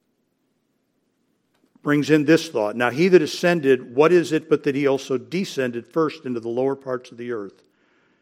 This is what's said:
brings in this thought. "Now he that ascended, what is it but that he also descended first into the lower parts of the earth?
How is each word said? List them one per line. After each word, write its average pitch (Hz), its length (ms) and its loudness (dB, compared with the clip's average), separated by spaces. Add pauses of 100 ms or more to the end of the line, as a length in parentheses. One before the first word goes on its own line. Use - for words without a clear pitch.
(1800)
brings 147 280 0
in 151 160 4
this 160 240 4
thought. 107 260 -2
"Now 120 140 0
he 143 180 0
that 180 140 6
ascended, 135 720 0
what 156 160 6
is 170 220 2
it 156 160 -2
but 143 140 0
that 143 120 -2
he 143 100 -2
also 135 320 -2
descended 120 680 -8
first 156 380 -4
into 123 160 -6
the 113 80 -10
lower 131 260 -4
parts 131 340 -10
of 120 80 -20
the 120 140 -10
earth? 104 320 -12 (580)